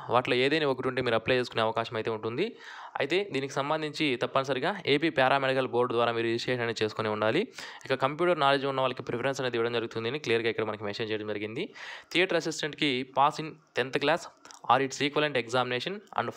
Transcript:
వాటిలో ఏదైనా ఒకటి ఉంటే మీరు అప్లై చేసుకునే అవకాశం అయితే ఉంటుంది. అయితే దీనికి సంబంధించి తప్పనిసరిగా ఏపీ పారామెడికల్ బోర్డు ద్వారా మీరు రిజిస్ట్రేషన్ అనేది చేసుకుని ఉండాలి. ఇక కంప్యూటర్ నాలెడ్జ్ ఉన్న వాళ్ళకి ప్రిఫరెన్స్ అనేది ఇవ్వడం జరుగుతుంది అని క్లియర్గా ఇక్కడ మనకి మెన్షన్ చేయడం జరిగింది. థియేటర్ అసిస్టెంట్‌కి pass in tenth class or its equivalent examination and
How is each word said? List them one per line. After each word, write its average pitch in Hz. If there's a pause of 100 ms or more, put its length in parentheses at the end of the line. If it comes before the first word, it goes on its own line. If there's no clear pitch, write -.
(140)
వాటిలో 127
ఏదైనా 151
ఒకటి 127
ఉంటే 127
మీరు 113
అప్లై 131
చేసుకునే 117
అవకాశం 113
అయితే 113
ఉంటుంది. 113 (560)
అయితే 143 (180)
దీనికి 135
సంబంధించి 151 (200)
తప్పనిసరిగా 135 (220)
ఏపీ 147 (120)
పారామెడికల్ 131
బోర్డు 120
ద్వారా 117
మీరు 117
రిజిస్ట్రేషన్ 120
అనేది 117
చేసుకుని 110
ఉండాలి. 110 (460)
ఇక 135 (100)
కంప్యూటర్ 156
నాలెడ్జ్ 139
ఉన్న 135
వాళ్ళకి 123
ప్రిఫరెన్స్ 127
అనేది 123
ఇవ్వడం 117
జరుగుతుంది 113
అని 147
క్లియర్గా 113
ఇక్కడ 110
మనకి 107
మెన్షన్ 107
చేయడం 107
జరిగింది. 107 (480)
థియేటర్ 170
అసిస్టెంట్‌కి 151 (280)
pass 143
in 156 (300)
tenth 127
class 156 (500)
or 127
its 135
equivalent 147
examination 123 (260)
and 120